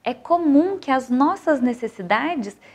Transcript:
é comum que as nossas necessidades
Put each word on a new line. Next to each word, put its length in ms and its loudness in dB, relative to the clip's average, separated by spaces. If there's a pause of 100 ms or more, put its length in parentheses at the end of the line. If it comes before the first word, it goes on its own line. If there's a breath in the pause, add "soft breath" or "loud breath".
é 100 -4
comum 640 2
que 140 -4
as 180 -2
nossas 520 0
necessidades 920 -4 (200 soft breath)